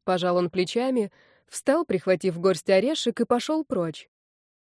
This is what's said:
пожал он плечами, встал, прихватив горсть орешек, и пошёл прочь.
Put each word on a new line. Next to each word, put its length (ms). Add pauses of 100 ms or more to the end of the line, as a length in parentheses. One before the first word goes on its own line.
пожал 340
он 120
плечами, 640 (360)
встал, 380
прихватив 540
горсть 300
орешек, 520
и 40
пошёл 380
прочь. 460 (680)